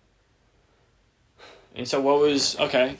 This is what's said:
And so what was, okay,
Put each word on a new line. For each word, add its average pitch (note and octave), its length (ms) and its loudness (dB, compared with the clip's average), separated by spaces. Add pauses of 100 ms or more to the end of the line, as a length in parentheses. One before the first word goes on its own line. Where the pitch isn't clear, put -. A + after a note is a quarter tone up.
(1800)
And B2 100 -10
so C#3 140 -2
what C#3+ 200 2
was, C#3+ 380 0
okay, C#3 420 0